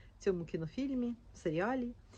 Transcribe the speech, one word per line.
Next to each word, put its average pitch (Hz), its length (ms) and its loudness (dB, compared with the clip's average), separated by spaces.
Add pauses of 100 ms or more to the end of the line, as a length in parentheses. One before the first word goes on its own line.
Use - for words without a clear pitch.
(200)
в - 40 -16
цьому 175 220 2
кінофільмі, 240 720 0 (180)
серіалі. 240 600 0 (240)